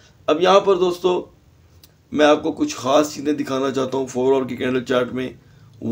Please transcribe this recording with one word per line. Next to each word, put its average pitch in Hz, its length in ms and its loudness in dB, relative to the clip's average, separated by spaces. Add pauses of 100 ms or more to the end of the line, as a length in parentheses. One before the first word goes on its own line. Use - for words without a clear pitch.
(280)
अब 156 140 2
यहाँ 190 180 6
पर 196 180 2
दोस्तों 180 420 0 (920)
मैं 147 140 4
आपको 151 260 2
कुछ - 240 -4
ख़ास 147 380 0
चीज़ें 147 220 -4
दिखाना 135 340 -4
चाहता 135 280 -2
हूँ 127 100 -4
four 123 220 -2
hour 131 180 2
के 120 80 -8
कैंडल 127 280 -2
चार्ट 123 280 0
में। 127 260 -8 (520)